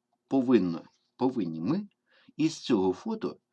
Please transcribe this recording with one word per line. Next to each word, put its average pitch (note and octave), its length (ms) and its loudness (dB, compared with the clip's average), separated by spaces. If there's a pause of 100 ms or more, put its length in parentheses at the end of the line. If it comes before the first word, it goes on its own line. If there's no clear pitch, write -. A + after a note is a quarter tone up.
(280)
повинно, A2+ 560 2 (320)
повинні G2 440 -2
ми F3 280 -2 (480)
із D#3 220 -2
цього F#2+ 340 0
фото - 460 -6 (140)